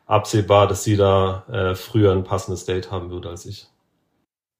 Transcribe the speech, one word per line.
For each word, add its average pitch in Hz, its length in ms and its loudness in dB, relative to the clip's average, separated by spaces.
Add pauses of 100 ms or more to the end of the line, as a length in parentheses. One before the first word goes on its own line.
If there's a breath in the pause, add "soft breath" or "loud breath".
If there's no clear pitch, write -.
absehbar, 101 600 4
dass 98 160 -4
sie 107 140 0
da, 98 520 2
äh, 95 280 -2
früher 104 360 2
ein 92 120 0
passendes 92 400 -6
Date 92 260 -6
haben 87 200 -10
würde 87 180 -12
als 87 180 -16
ich. - 220 -18 (920)